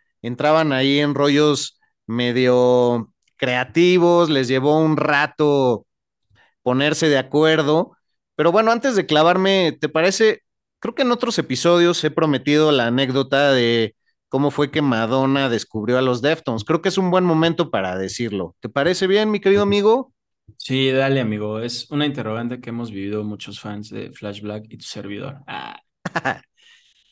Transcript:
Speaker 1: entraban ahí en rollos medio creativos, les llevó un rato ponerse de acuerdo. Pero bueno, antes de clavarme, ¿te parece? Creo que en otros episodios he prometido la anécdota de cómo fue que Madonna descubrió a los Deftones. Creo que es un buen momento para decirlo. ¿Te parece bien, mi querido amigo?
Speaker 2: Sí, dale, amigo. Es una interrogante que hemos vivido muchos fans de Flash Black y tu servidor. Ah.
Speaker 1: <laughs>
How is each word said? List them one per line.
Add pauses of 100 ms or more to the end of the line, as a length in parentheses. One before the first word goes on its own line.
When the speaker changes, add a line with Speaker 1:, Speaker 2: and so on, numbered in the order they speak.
(220)
Speaker 1:
entraban
ahí
en
rollos (260)
medio (240)
creativos,
les
llevó
un
rato (760)
ponerse
de
acuerdo. (380)
Pero
bueno,
antes
de
clavarme,
¿te
parece? (340)
Creo
que
en
otros
episodios
he
prometido
la
anécdota
de (340)
cómo
fue
que
Madonna
descubrió
a
los
Deftones.
Creo
que
es
un
buen
momento
para
decirlo.
¿Te
parece
bien,
mi
querido
amigo? (440)
Speaker 2:
Sí,
dale,
amigo.
Es
una
interrogante
que
hemos
vivido
muchos
fans
de
Flash
Black
y
tu
servidor.
Ah. (240)
Speaker 1:
<laughs> (680)